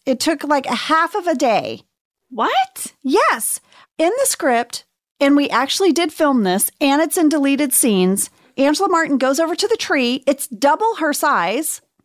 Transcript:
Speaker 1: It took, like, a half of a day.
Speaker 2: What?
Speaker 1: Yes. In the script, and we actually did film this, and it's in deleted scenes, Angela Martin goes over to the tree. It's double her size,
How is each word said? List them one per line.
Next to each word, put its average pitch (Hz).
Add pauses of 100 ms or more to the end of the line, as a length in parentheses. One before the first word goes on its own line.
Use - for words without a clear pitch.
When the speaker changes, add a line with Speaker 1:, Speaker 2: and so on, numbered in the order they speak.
Speaker 1:
It 262
took, 302
like, 285
a 247
half 320
of 370
a 339
day. 214 (480)
Speaker 2:
What? 427
Speaker 1:
Yes. 285 (380)
In 330
the 539
script, - (340)
and 285
we 285
actually 277
did 339
film 269
this, 185 (100)
and 285
it's 330
in 320
deleted 277
scenes, 196 (280)
Angela 302
Martin 320
goes 262
over 330
to 392
the 427
tree. 262
It's 277
double 311
her 302
size, 240 (240)